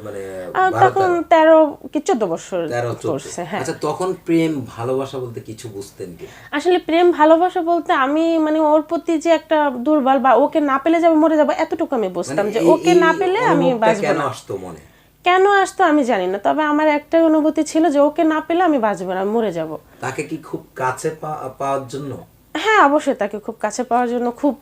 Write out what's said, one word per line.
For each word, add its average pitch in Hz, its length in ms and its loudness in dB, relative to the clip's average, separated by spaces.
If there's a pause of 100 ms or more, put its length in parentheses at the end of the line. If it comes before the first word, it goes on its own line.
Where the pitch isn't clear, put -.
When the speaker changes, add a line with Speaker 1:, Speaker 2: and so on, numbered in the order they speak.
Speaker 1:
মানে, 98 500 -12
Speaker 2:
আহ, 381 180 0
Speaker 1:
বারো, - 180 4
Speaker 2:
তখন 359 340 0
Speaker 1:
তেরো? - 60 -
Speaker 2:
তেরো 320 480 6 (160)
কি 302 60 -2
চোদ্দ 294 240 -2
বছর 165 440 -6
Speaker 1:
তেরো, 120 220 -4
চোদ্দ। 113 180 -8
Speaker 2:
করছে, - 360 -6
হ্যাঁ। 170 160 -8
Speaker 1:
আচ্ছা, - 220 -6
তখন 175 340 -4 (100)
প্রেম 165 420 0
ভালোবাসা 131 500 -6
বলতে 120 220 -10
কিছু 110 300 -16
বুঝতেন 98 500 -14
কি? - 80 -18 (240)
Speaker 2:
আসলে 349 280 0
প্রেম 349 320 2
ভালোবাসা 320 500 4
বলতে 339 320 -2
আমি, 311 440 0
মানে, 311 220 0
ওর 311 220 4
প্রতি 330 360 -4
যে 330 120 -2
একটা 311 420 2 (160)
দুর্বল 277 320 2
বা 247 140 4
ওকে 285 260 2
না 277 180 0
পেলে 330 240 2
যে 339 60 4
আমি 330 80 4
মরে 311 220 4
যাবো, 294 140 2
এতটুকু 311 440 -4
আমি 214 120 -2
বুঝতাম 180 300 -6
Speaker 1:
মানে, 208 140 -2
Speaker 2:
যে 226 80 -2
Speaker 1:
এই, - 100 4
Speaker 2:
ওকে 339 220 4
Speaker 1:
এই 359 80 6
Speaker 2:
না 330 200 4
পেলে 381 200 0
আমি 285 260 2
Speaker 1:
অনুভবটা 226 220 2
Speaker 2:
বাঁচবো 214 140 2
Speaker 1:
কেন 160 160 -2
Speaker 2:
না। 156 60 -4
Speaker 1:
আসতো 117 340 -8
মনে? 90 220 -14 (440)
Speaker 2:
কেন 370 240 4
আসতো 392 360 2
আমি 302 200 4
জানি 208 240 0
না, 185 100 -2
তবে 277 260 0
আমার 302 240 0
একটাই 294 340 2
অনুভূতি 311 420 2
ছিল 320 260 0
যে 277 100 0
ওকে 294 240 2
না 311 240 0
পেলে 339 160 0
আমি 311 140 2
বাঁচবো 190 360 -2
না, 185 80 -4
আমি 202 100 -2
মরে 220 200 -2
যাবো। 160 260 -8 (220)
Speaker 1:
তাকে 131 240 -8
কি 156 140 -10
খুব - 280 -12 (100)
কাছে 127 340 -4 (120)
পা-, 151 360 -10
পাওয়ার 135 300 -4
জন্য? 131 380 -12 (280)
Speaker 2:
হ্যাঁ, 370 320 2
অবশ্যই 285 280 0
তাকে 202 260 -6
খুব 220 200 -12
কাছে 214 240 -6
পাওয়ার 247 260 -2
জন্য 240 220 -4
খুব, 269 300 -4